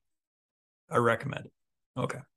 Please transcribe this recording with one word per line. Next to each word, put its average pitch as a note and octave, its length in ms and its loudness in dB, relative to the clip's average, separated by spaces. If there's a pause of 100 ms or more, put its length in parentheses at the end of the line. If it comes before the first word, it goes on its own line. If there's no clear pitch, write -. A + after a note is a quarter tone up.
(920)
I - 60 2
recommend A#2 500 2
it. - 60 -20 (440)
Okay. - 220 -2 (180)